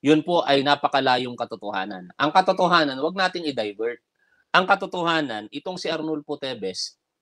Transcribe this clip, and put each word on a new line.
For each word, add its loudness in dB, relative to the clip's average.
Yun 6
po 2
ay 4
napakalayong 2
katotohanan. -8
Ang 0
katotohanan, 2
wag -2
nating -2
i-divert. -4
Ang 4
katotohanan, 0
itong -10
si -6
Arnulfo -6
Teves -8